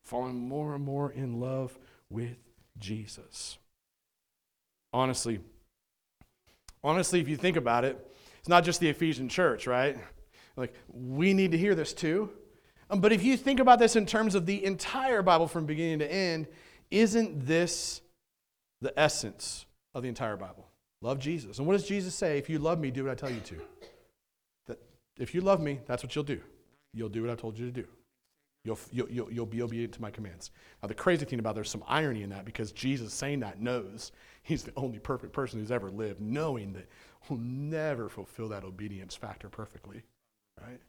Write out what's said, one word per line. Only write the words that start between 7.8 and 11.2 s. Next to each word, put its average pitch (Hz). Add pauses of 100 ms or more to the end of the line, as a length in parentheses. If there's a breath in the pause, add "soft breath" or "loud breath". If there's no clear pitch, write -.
it, 131 (420 loud breath)
it's -
not 175
just 165
the 175
Ephesian 147
church, 131
right? 127 (580 soft breath)
Like, 127 (140)
we 135